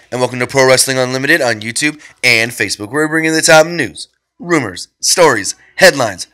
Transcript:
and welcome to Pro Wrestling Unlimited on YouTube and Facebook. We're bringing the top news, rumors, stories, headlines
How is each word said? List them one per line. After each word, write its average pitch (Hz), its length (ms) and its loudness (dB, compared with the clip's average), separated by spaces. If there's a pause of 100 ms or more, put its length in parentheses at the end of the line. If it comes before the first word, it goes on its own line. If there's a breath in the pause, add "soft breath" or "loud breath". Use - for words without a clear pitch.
(120)
and 123 80 -4
welcome 123 180 -2
to 123 80 -2
Pro 131 220 2
Wrestling 131 300 2
Unlimited 131 420 0
on 117 220 -2
YouTube 151 380 -6 (220 loud breath)
and 117 300 0
Facebook. 104 380 -6
We're 151 180 -2
bringing 160 240 -2
the 160 100 0
top 160 240 6
news, 151 400 -8 (320)
rumors, 139 480 -4 (140)
stories, 127 560 2 (180 soft breath)
headlines 135 600 0